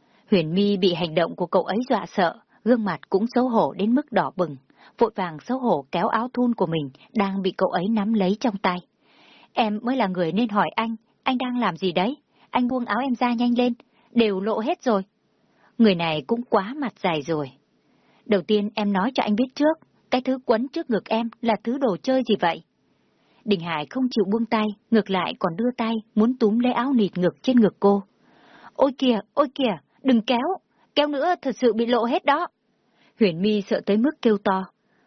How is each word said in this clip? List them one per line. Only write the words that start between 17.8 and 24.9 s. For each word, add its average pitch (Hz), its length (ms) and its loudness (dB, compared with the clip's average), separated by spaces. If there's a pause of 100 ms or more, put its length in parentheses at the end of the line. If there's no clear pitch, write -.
"Đầu 196 160 2
tiên 208 320 0
em 208 180 -2
nói 196 220 0
cho - 80 -2
anh 214 120 0
biết 254 200 -2
trước, 302 240 0 (320)
cái 254 100 0
thứ 262 260 -2
quấn 240 220 0
trước 330 220 -8
ngực 208 180 -2
em 226 200 -2 (120)
là 226 140 2 (100)
thứ 254 140 -4
đồ 226 240 0
chơi 262 260 0
gì 214 120 4
vậy?" 165 220 0 (800)
Đình 202 160 0
Hải 160 300 -6
không 262 200 -2
chịu 208 220 0
buông 226 140 -2
tay, 214 200 0 (240)